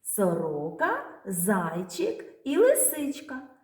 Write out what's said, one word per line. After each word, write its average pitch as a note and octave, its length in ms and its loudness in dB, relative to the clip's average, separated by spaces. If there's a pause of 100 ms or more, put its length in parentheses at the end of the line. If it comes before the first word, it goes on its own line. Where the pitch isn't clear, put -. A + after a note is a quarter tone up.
Сорока, E3+ 1200 -2
зайчик F3+ 960 -2 (200)
і C#4+ 120 0
лисичка. D4 920 2 (160)